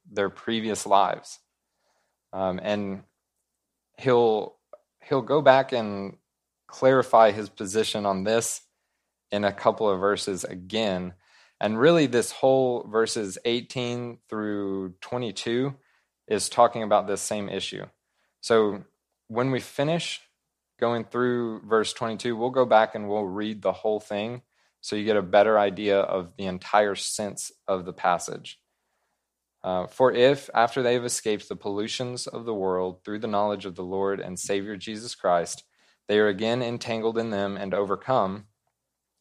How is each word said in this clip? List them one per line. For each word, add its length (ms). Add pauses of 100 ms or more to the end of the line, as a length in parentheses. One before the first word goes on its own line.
their 200
previous 560
lives. 540 (920)
Um, 320
and 400 (960)
he'll, 600 (520)
he'll 120
go 200
back 320
and 440 (500)
clarify 640
his 180
position 560
on 180
this 380 (680)
in 120
a 80
couple 380
of 100
verses 460
again. 680 (440)
And 200
really, 260
this 260
whole 560
verses 560
eighteen 760 (100)
through 720
twenty-two 760 (520)
is 220
talking 340
about 240
this 140
same 280
issue. 380 (540)
So 420 (440)
when 220
we 100
finish 640 (580)
going 260
through 600
verse 280
twenty-two, 440
we'll 140
go 140
back 280
and 160
we'll 160
read 380
the 80
whole 280
thing 440 (380)
so 140
you 80
get 140
a 60
better 340
idea 420
of 380
the 80
entire 480
sense 580 (160)
of 180
the 80
passage. 680 (1040)
Uh, 240
"For 240
if, 420
after 300
they 100
have 120
escaped 440
the 60
pollutions 720
of 180
the 80
world 500
through 140
the 100
knowledge 380
of 80
the 100
Lord 360
and 180
Savior 400
Jesus 380
Christ, 480 (420)
they 140
are 80
again 340
entangled 560
in 140
them 260
and 160
overcome, 720 (760)